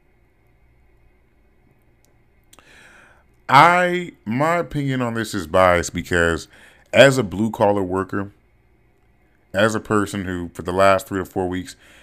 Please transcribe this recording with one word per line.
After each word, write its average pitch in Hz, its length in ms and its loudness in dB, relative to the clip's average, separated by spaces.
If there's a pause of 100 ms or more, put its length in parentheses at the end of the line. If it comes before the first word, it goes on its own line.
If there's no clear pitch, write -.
(3500)
I, 175 640 4 (120)
my 156 340 -2
opinion 139 440 -6
on 117 120 -4
this 110 200 -6
is 87 140 -6
biased 90 440 2
because 85 540 -2 (460)
as 131 260 6
a 117 60 0
blue 98 260 -4
collar 101 320 0
worker, 95 480 -6 (1200)
as 107 220 0
a 107 60 -4
person 101 460 -4
who 87 280 -8
for 90 80 -14
the 87 100 -6
last 95 360 2
three 98 100 -6
to 90 60 -6
four 90 240 -6
weeks 90 260 -10 (280)